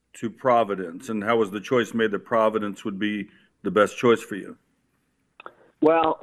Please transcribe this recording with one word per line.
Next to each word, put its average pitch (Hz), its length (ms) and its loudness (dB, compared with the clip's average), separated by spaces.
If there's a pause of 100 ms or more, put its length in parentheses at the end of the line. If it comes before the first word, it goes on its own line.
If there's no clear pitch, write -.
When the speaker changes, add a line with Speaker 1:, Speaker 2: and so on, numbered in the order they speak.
(140)
Speaker 1:
to - 160 -8
Providence, 98 800 -2
and 110 140 -4
how 117 140 2
was 107 140 0
the 104 80 -6
choice 117 340 0
made 113 180 2
that 98 140 -6
Providence 107 580 0
would 104 140 -8
be 104 300 -4 (340)
the 101 100 -4
best 101 260 4
choice 117 240 4
for - 140 -10
you? - 220 -12 (1200)
Speaker 2:
Well, 160 420 2